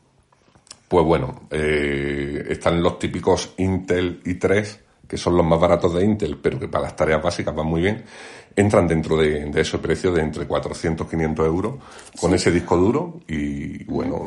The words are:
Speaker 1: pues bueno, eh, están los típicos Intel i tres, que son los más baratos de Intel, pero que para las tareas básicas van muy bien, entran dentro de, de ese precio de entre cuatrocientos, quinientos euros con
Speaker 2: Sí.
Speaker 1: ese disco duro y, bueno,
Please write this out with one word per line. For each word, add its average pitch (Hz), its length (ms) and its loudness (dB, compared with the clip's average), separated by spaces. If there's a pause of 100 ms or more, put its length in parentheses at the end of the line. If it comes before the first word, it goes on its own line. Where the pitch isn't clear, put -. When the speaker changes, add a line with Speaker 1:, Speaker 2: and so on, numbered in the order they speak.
(880)
Speaker 1:
pues 87 160 4
bueno, 71 460 0
eh, 71 1000 -2
están 85 320 0
los 87 160 0
típicos - 600 -2
Intel 90 680 0
i 90 80 -2
tres, 101 460 -2 (280)
que - 80 -8
son 87 200 0
los 87 100 4
más 82 120 4
baratos 85 360 4
de 87 100 2
Intel, 104 360 0
pero - 200 0
que - 80 -6
para 73 160 -2
las - 120 -8
tareas 78 260 2
básicas 82 320 -2
van 78 120 -2
muy 82 140 0
bien, 107 240 -2 (500)
entran 101 320 4
dentro 80 300 2
de, 76 300 2
de 76 140 0
ese 76 180 0
precio 80 340 0
de 85 100 2
entre 76 240 -4
cuatrocientos, 78 600 -4
quinientos 80 380 0
euros 92 280 -2 (460)
con - 100 2
Speaker 2:
Sí. - 60 6
Speaker 1:
ese - 140 2
disco 87 260 2
duro 127 500 2
y, 73 580 -6
bueno, 85 420 -4